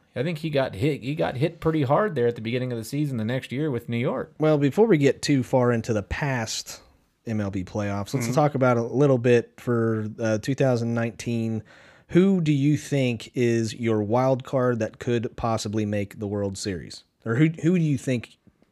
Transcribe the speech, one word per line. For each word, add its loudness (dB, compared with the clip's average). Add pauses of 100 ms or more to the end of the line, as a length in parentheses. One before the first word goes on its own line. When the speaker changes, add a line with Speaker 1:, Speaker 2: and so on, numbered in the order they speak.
(140)
Speaker 1:
I -4
think -4
he -6
got 0
hit, -2
he -6
got -4
hit -2
pretty 2
hard 2
there 2
at 0
the -12
beginning -4
of -6
the -8
season -4
the -2
next -4
year -2
with -6
New -4
York. -4
Speaker 2:
Well, 4
before 4
we 6
get 4
too 2
far 2
into 0
the 0
past -6 (440)
M -2
L -2
B -4
playoffs, -6
let's -2
Speaker 3:
Mm-hmm. -2
Speaker 2:
talk 2
about 4
a 0
little 4
bit 2
for, 0 (100)
uh, 0
two -4
thousand 2
nineteen. -4 (440)
Who 4
do 2
you 4
think -2
is 2
your 0
wild 0
card 0
that -6
could -2
possibly -2
make -4
the -6
World -4
Series? -8 (180)
Or -2
who, 4 (180)
who 4
do 2
you 2
think -4 (360)